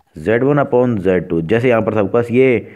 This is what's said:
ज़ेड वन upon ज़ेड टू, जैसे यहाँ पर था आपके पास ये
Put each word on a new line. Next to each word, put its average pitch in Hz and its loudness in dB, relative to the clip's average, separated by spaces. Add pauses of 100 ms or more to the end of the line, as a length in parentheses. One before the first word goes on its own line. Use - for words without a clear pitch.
(160)
ज़ेड 110 -2
वन 143 2
upon 123 0
ज़ेड 90 0
टू, 85 -2
जैसे 117 0
यहाँ 113 2
पर 107 -2
था 110 0
आपके 95 -2
पास 120 -2
ये 123 2